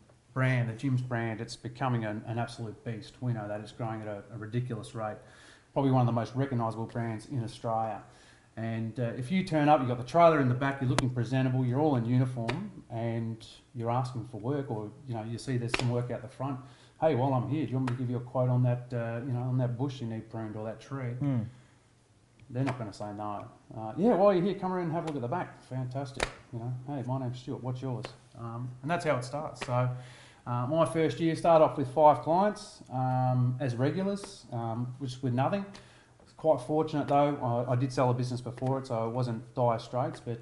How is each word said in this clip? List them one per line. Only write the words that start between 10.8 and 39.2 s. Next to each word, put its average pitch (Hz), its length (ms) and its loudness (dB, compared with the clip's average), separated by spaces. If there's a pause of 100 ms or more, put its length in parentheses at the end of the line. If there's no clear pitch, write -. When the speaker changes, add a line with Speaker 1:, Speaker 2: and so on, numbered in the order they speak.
Speaker 1:
you're 127 80 2
looking 127 200 2
presentable, 127 560 2
you're 123 140 2
all 151 160 4
in 117 100 2
uniform, 127 640 0 (200)
and 113 540 -4 (280)
you're 117 180 -4
asking 123 400 -2
for 147 80 -10
work, 135 300 -2
or, 107 220 -6 (160)
you 123 80 -6
know, 107 80 -4
you 117 140 -6
see 127 200 -2
there's 117 220 -4
some 123 100 2
work 123 220 0
out 113 100 -6
the 113 60 -12
front. 131 320 -6 (400)
"Hey, 156 160 4
while 131 180 4
I'm 110 140 2
here, 147 180 0
do 113 60 -4
you 127 60 0
want 131 140 0
me 120 40 -2
to 127 60 -4
give 120 80 -2
you 123 80 -2
a 117 40 -6
quote 127 280 0
on 127 140 6
that, 123 300 2
uh, 117 320 -4
you 139 60 -4
know, 120 100 0
on 127 180 0
that 123 180 0
bush 127 240 -4
you 117 60 -4
need 110 220 -6
pruned 110 280 -8
or 107 80 -6
that 110 160 -8
tree?" 131 320 -8
Speaker 2:
Hmm. 127 300 0 (1040)
Speaker 1:
They're 123 140 -2
not 127 160 -2
gonna 107 140 -8
say 104 220 -8
no. 104 300 -6 (320)
Uh, 110 180 -8
"Yeah, 214 200 4
while 196 180 6
you're 175 100 4
here, 190 120 2
come 185 180 -4
around 180 120 -2
and 156 80 -2
have 165 100 -2
a 156 40 -8
look 156 100 -4
at 131 40 -4
the 120 60 -2
back." 123 340 -6
"Fantastic." 127 640 -4 (240)
You 117 80 -8
know, 123 140 -4 (140)
"Hey, 143 200 -4
my 131 120 0
name's 127 200 -4
Stuart, - 240 -8
what's 127 180 -4
yours?" 127 240 -4 (320)
Um, 117 320 -8 (120)
and 147 80 -4
that's 170 160 0
how 147 120 4
it 123 60 -4
starts. - 420 -8
So, 127 220 2 (600)
uh, 123 200 -2
my 160 180 4
first 160 340 2
year, 165 160 2
started 165 280 8
off 143 140 4
with 139 120 0
five 151 320 8
clients, 190 600 0 (100)
um, 127 680 2
as 127 160 -2
regulars, 185 760 -2
um, 117 460 -4
which 135 240 -8
with 131 120 0
nothing. 165 300 2 (760)
Quite 151 240 4
fortunate 151 480 0
though, 139 580 4
I, 127 60 0
I - 20 4
did 131 160 2
sell 127 180 4
a 123 40 4
business 123 260 -2
before 131 400 -2
it, 131 80 -8
so 120 100 -4
I 113 80 0
wasn't 117 500 -2